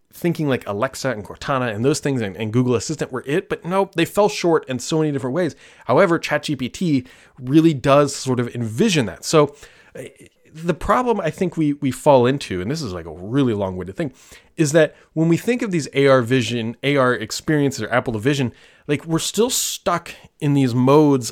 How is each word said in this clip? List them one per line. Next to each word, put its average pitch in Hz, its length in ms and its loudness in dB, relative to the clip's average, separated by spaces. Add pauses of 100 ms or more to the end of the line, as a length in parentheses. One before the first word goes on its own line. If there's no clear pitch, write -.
(140)
thinking, 160 360 -2
like, 123 180 -2
Alexa 113 420 -4
and 107 140 -6
Cortana 127 500 -4
and 110 120 -4
those 147 160 0
things 139 180 -2
and, 98 160 -4
and 107 160 -6
Google 123 240 2
Assistant 131 380 -6
were 120 120 -8
it, 165 220 -2
but - 160 -6
nope, 190 320 -2
they 165 80 0
fell 202 240 2
short 170 400 0
in 127 100 -4
so 160 220 -2
many 156 100 0
different 135 240 -4
ways. 165 220 -2 (300)
However, 165 340 2
Chat 147 240 -4
G 147 140 -6
P 127 100 -6
T 143 400 -2 (320)
really 156 340 4
does 139 400 4
sort 123 280 -2
of 120 120 -6
envision 123 520 0
that. - 180 -10
So, 151 320 2 (400)
uh, 131 80 -14 (500)
the 165 200 -4
problem 233 480 0
I 160 80 -2
think 175 260 -4
we, 151 180 0
we 143 180 -4
fall 131 340 4
into, 123 360 -2
and 95 80 -6
this 160 120 -6
is, 110 100 -6
like, 85 140 -10
a 80 80 -12
really 113 400 0
long-winded 95 420 -4
thing, 151 160 -6 (460)
is 151 160 0
that 160 240 4 (160)
when 160 160 2
we 170 80 4
think 247 240 -2
of 220 100 -4
these 151 220 -2
A 139 140 4
R 135 140 6
vision, 117 600 -2
A 143 140 0
R 127 160 2
experiences 131 680 -2
or 104 80 -6
Apple 120 300 -2
Vision, 131 320 0 (340)
like, 147 200 -4
we're 160 120 -2
still 220 320 0
stuck - 640 -4 (280)
in 147 120 0
these 131 220 2
modes 135 560 4